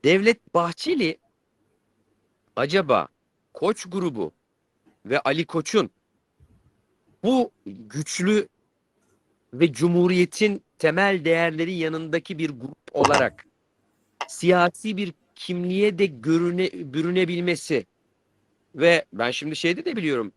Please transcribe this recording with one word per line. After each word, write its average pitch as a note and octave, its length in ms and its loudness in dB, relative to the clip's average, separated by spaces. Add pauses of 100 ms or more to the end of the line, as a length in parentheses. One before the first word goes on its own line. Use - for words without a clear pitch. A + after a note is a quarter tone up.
Devlet G3 500 2
Bahçeli E3+ 640 -2 (1400)
acaba C3+ 520 2 (460)
Koç - 360 -4
grubu D3+ 420 -4 (720)
ve C3 140 0
Ali D#3 260 -2
Koç'un E3 440 -2 (1300)
bu B3 280 2 (140)
güçlü D3+ 800 -2 (1040)
ve C#3+ 200 2
Cumhuriyet'in F3+ 880 2 (180)
temel F3 460 2
değerleri E3 480 0
yanındaki D#3+ 640 -4
bir D#3 120 -2
grup C3+ 280 -12 (160)
olarak C#3 520 2 (840)
siyasi F3+ 680 2
bir F#3+ 160 -6 (220)
kimliğe F3+ 600 -2
de G3 80 4
görüne-, E3 880 -2
bürünebilmesi E3+ 920 -2 (880)
ve D#3+ 380 4
ben A#2 180 -2
şimdi D3+ 240 -8
şeyde F3+ 300 -2
de D#4 100 -4
biliyorum C3+ 420 -2